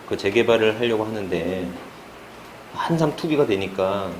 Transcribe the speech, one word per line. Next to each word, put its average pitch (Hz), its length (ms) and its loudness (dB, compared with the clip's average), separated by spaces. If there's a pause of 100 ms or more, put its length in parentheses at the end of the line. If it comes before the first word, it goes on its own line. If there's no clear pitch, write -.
그 107 100 -2
재개발을 110 640 4
하려고 117 260 2
하는데 92 600 -2 (1080)
한참 160 400 2
투기가 151 320 2
되니까 98 600 0 (100)